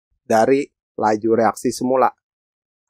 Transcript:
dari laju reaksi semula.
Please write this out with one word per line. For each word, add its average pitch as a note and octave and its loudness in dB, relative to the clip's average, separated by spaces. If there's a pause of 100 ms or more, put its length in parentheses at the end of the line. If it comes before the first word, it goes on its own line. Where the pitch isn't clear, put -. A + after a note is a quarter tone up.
(200)
dari A#2+ 0 (320)
laju A2+ -2
reaksi A2+ 0
semula. B2+ 0 (760)